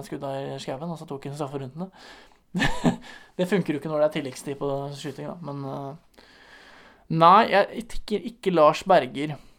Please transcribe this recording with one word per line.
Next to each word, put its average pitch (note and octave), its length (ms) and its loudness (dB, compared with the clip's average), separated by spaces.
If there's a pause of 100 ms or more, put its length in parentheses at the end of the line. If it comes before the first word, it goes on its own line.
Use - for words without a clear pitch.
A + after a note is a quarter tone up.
skudda C#3+ 240 -8 (220)
i - 20 -10
skauen, C#3 320 -8
og E3 80 -8
så D#3 100 -14
tok C#3 220 -10
hun C#3+ 80 -10
strafferundene. C#3+ 540 -8 (580)
<laughs> - 880 -2
Det F3+ 100 0
funker F3+ 300 0
jo - 20 -2
ikke D#3 140 -6
når D3+ 80 2
det D3+ 80 6
er D3+ 80 -4
tilleggstid C#3 400 -6
på C#3+ 160 -2 (240)
skyting, D3 320 -10
da, D3 100 -10
men, C#3+ 240 -10
eh, C#3 640 -12 (840)
nei, F3 400 8
jeg, G3 280 4
jeg A3+ 100 -8
tenker - 420 -4
ikke - 240 -4
Lars D#3 300 6
Berger. C#3+ 540 2 (220)